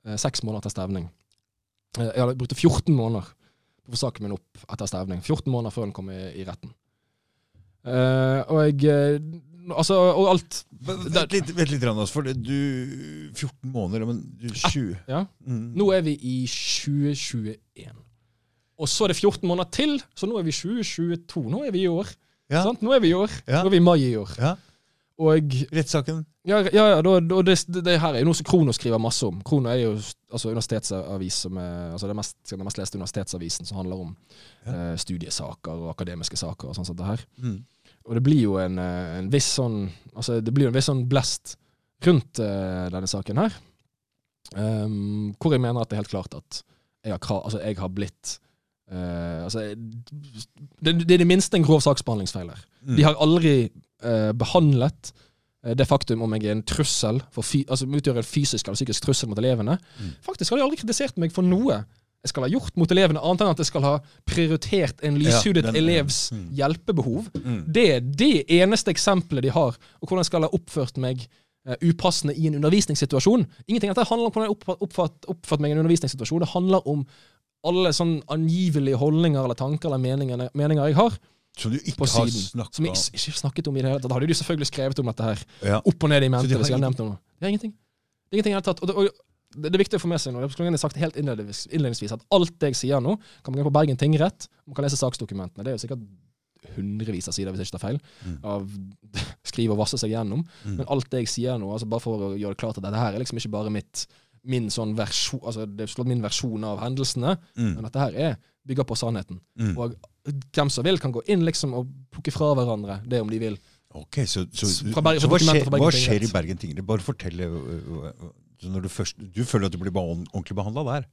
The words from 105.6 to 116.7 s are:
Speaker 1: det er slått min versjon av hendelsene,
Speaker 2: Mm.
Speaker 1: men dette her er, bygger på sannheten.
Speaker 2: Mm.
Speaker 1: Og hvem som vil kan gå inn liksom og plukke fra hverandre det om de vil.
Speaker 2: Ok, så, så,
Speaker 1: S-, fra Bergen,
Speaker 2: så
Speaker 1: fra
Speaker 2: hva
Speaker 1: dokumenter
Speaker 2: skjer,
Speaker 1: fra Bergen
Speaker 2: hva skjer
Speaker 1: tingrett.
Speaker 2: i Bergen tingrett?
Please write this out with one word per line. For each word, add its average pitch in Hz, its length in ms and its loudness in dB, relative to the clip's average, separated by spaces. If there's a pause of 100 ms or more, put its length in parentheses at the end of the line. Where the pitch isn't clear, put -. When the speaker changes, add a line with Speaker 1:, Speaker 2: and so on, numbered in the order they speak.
Speaker 1:
det 104 220 -10
er - 60 -12
slått 127 180 -2
min 120 100 0
versjon 107 460 -4
av 104 160 -6
hendelsene, 131 540 -2 (180)
Speaker 2:
Mm. 107 240 -2
Speaker 1:
men 113 80 -10
dette 135 160 -6
her 107 100 -2
er, 139 220 -2 (320)
bygger 135 160 -2
på 113 140 -4
sannheten. 104 420 -6 (180)
Speaker 2:
Mm. 110 200 -2
Speaker 1:
Og 120 180 -6 (560)
hvem 143 180 0
som 120 140 -4
vil 180 160 2
kan 127 140 -4
gå - 160 -4
inn 180 160 4
liksom 156 280 -2
og 123 140 -4 (240)
plukke - 220 -6
fra 147 220 2
hverandre 104 520 -2
det 123 140 0
om 107 80 -4
de 110 100 -4
vil. 110 160 -4 (380)
Speaker 2:
Ok, 101 340 -4
så, 92 240 -2
så, - 160 -4
Speaker 1:
S-, 90 240 0
fra 151 100 0
Bergen, 156 200 4
Speaker 2:
så 123 80 4
Speaker 1:
fra 175 80 6
Speaker 2:
hva - 20 6
Speaker 1:
dokumenter 156 220 6
Speaker 2:
skjer, - 20 0
Speaker 1:
fra 135 80 0
Bergen 143 140 4
Speaker 2:
hva 127 80 6
skjer 123 260 2
Speaker 1:
tingrett. 110 100 0
Speaker 2:
i 95 40 -6
Bergen 85 240 -2
tingrett? 85 280 -8